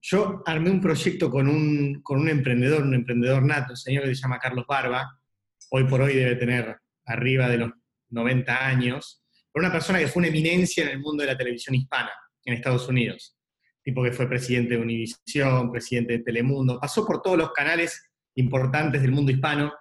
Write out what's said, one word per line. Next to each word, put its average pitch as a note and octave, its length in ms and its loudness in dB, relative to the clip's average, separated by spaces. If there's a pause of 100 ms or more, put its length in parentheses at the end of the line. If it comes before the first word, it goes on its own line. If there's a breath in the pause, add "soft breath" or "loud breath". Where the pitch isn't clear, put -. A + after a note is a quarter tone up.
yo F#3+ 420 0
armé D#3+ 260 0
un F#3+ 100 2
proyecto E3 500 0
con C3+ 160 2
un, D3 560 2
con C3+ 180 -2
un D#3+ 80 2
emprendedor, C#3 540 2
un C3+ 120 2
emprendedor B2 480 2
nato, C#3+ 300 0
un B2 40 -14
señor C3+ 280 -2
que C3 100 0
se C3 80 -8
llama B2+ 160 -2
Carlos B2 280 -4
Barba, C3 420 -2 (640)
hoy C3 140 4
por C3 160 2
hoy C#3 140 4
debe B2+ 220 4
tener A#2+ 420 -2 (260)
arriba B2+ 420 0
de A#2+ 120 2
los A2+ 120 -2 (380)
noventa B2 580 0
años, C3 560 -2 (300)
pero E3 140 0
una F3+ 60 0
persona F3 260 0
que D3+ 100 2
fue F3 120 0
una F3 80 4
eminencia E3 560 2
en C#3+ 60 -2
el C3+ 100 -6
mundo D3 220 -4
de C#3+ 40 -2
la C3+ 100 -2
televisión B2 380 -6
hispana, B2+ 380 -2 (340)
en B2 80 -2
Estados B2 340 -2
Unidos. A#2+ 460 -2 (480)
Tipo C3 200 -4
que B2 100 0
fue B2 140 -2
presidente B2 480 -2
de A#2 60 0
Univision, A#2 920 -2
presidente A#2+ 440 -4
de A#2 100 -4
Telemundo, B2 560 0
pasó G#3+ 260 -2
por E3 140 -2
todos F#3 160 2
los D#3+ 160 0
canales E3 580 -2 (260)
importantes C3+ 680 0
del C3 100 2
mundo C#3+ 180 2
hispano D3 500 0